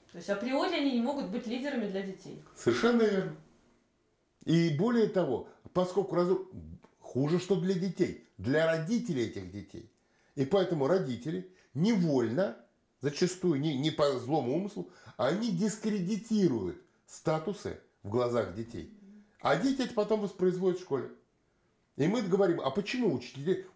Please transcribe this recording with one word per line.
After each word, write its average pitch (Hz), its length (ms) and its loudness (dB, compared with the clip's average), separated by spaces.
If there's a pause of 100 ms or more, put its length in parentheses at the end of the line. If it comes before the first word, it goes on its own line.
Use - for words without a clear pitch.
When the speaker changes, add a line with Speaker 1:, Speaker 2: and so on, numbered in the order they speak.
(120)
Speaker 1:
То 175 60 -18
есть 175 120 -10
априори 269 460 0
они 277 180 2
не 233 80 2
могут 247 280 -2
быть 220 180 -6
лидерами 247 400 -2
для 190 140 -2
детей? 185 420 -12 (120)
Speaker 2:
Совершенно 233 480 4
верно. 190 320 2 (1080)
И 165 320 4
более 226 300 4
того, 143 400 0 (260)
поскольку 180 420 0
разру-, 180 340 2 (500)
хуже, 151 400 0
что 190 160 0
для 185 200 0
детей, 175 520 -2 (100)
для 139 280 2
родителей 160 640 0
этих 92 240 -10
детей. 95 400 -14 (440)
И 135 100 0
поэтому 175 420 2
родители 160 680 -2 (200)
невольно, 170 840 2 (440)
зачастую 156 600 0
не, 151 160 0
не 147 140 0
по 143 280 2
злому 127 360 0
умыслу, 185 340 -6 (280)
они 208 340 0
дискредитируют 190 1300 0 (240)
статусы 156 760 -4 (240)
в 101 60 -10
глазах 117 460 0
детей. 110 420 -10 (440)
А 143 140 2
дети 262 280 0
это 233 100 -4
потом 208 280 0
воспроизводят 185 580 0
в - 40 -14
школе. 127 260 -4 (880)
И 139 100 2
мы 226 140 2
говорим: 190 400 2
«А 135 100 -2
почему 202 420 0
учители, 156 600 -4